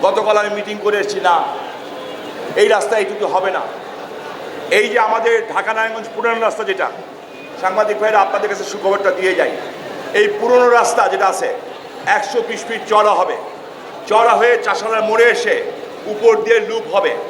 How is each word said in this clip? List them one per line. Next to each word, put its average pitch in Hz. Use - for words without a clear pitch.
গতকাল 208
আমি 208
মিটিং 208
করে 208
এসেছি, 185
না, 170
এই 214
রাস্তা 208
এইটুকু 202
হবে 190
না। 135
এই 220
যে 240
আমাদের 226
ঢাকা 196
নারায়ণগঞ্জ 220
পুরানো 226
রাস্তা, 214
যেটা 185
সাংবাদিক 202
ভাইরা 214
আপনাদের 202
কাছে 196
সুখবরটা 196
দিয়ে 190
যায়, 139
এই 214
পুরনো 247
রাস্তা 240
যেটা 190
আছে -
একশো -
বিশ 226
ফিট 226
চওড়া 208
হবে, 175
চওড়া 226
হয়ে 240
চাষাড়ার 214
মোড়ে 233
এসে 190
উপর 226
দিয়ে 226
লুপ 220
হবে। 165